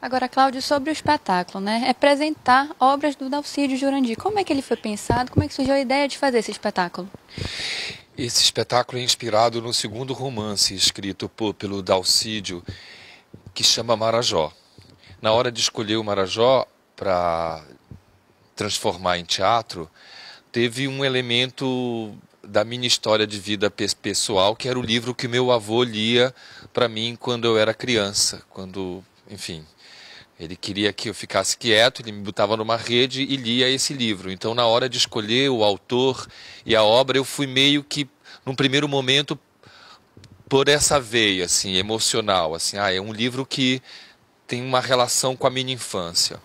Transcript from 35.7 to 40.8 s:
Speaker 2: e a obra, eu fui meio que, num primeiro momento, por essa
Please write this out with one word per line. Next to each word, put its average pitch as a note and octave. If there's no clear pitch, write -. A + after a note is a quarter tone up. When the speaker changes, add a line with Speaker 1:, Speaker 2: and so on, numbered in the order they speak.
Speaker 2:
e A2+
a A2
obra, B2
eu C3+
fui C#3
meio C#3
que, D3
num C3+
primeiro C3+
momento, C#3
por C3+
essa D3